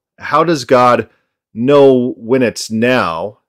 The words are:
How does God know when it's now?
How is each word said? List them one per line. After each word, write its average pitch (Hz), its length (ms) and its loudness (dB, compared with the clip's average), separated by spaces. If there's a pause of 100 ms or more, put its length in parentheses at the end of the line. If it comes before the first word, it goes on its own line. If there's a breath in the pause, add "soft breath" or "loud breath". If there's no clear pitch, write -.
(200)
How 151 240 -2
does 160 220 -4
God 123 440 2 (440)
know 131 640 2
when 123 260 -2
it's - 260 -6
now? 110 800 -4